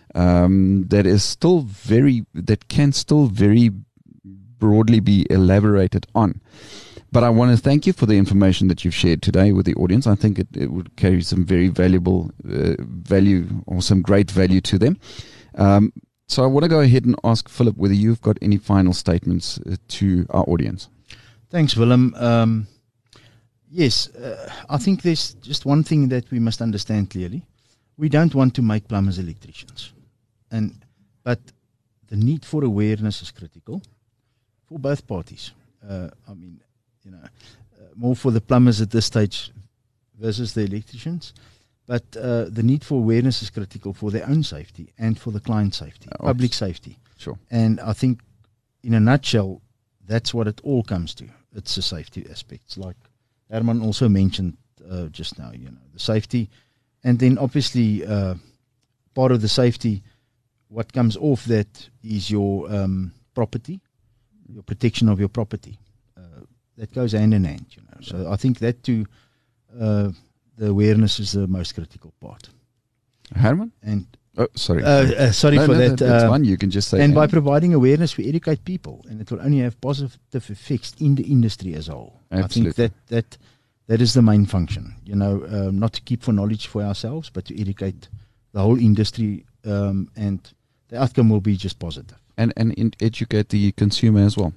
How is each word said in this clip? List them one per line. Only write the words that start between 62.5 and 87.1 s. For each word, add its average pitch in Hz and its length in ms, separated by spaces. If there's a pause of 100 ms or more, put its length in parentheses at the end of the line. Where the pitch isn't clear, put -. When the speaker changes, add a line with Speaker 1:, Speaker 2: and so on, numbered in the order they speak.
Speaker 2:
um, 95 380 (220)
property, 127 460 (680)
your 107 140
protection 113 480
of 98 100
your 98 80
property. 107 500 (380)
Uh, 85 280 (340)
that 110 160
goes 123 180
hand 110 220
in 95 100
hand, 73 220 (100)
you - 60
know. - 180
So 90 320
I 101 40
think 127 220
that 120 240
too, 110 240 (720)
uh, 104 320 (460)
the 107 120
awareness 104 520
is 101 120
the 101 140
most 90 280
critical 80 460
part. - 280 (880)
Speaker 1:
Herman? 160 360 (100)
Speaker 2:
And 104 240 (300)
Speaker 1:
Oh, - 200
sorry. - 260
Speaker 2:
Uh, 135 60
uh, 135 440
sorry 143 260
Speaker 1:
No, 151 80
Speaker 2:
for 139 80
Speaker 1:
no, 117 40
no, 123 120
Speaker 2:
that, 131 80
Speaker 1:
that's 120 260
Speaker 2:
uh, 113 40
Speaker 1:
fine. 139 160
You 95 120
can 98 120
just 95 200
say 95 120
Speaker 2:
and 143 140
by 151 100
Speaker 1:
and - 80
Speaker 2:
providing 156 400
awareness, 147 440
we 98 120
educate 156 360
people, - 440
and 107 120
it 104 100
will 107 100
only 139 180
have 123 220
positive 135 380 (320)
effects - 480
in 143 160
the 135 80
industry 110 520
as 78 140
a 80 40
whole. - 280 (120)
Speaker 1:
Absolutely. 92 380 (140)
Speaker 2:
I 117 40
think - 40 (160)
that, 117 60
that, - 240 (480)
that 113 160
is 117 120
the 127 80
main 104 220
function, - 600
you 101 100
know, 101 340
um, 98 300
not 110 140
to - 100
keep 120 220
for 120 80
knowledge 104 340
for 104 160
ourselves, 117 480